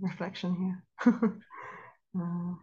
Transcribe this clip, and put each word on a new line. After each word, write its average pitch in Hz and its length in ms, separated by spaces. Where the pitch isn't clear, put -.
reflection 180 540
here. 240 100
<laughs> - 260
Uh, 175 460